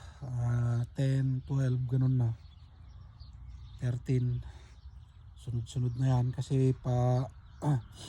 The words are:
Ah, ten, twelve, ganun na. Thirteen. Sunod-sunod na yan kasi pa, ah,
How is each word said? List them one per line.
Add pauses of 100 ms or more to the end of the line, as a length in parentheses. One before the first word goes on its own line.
(220)
Ah,
ten,
twelve,
ganun
na. (1400)
Thirteen. (1040)
Sunod-sunod
na
yan
kasi
pa, (400)
ah, (260)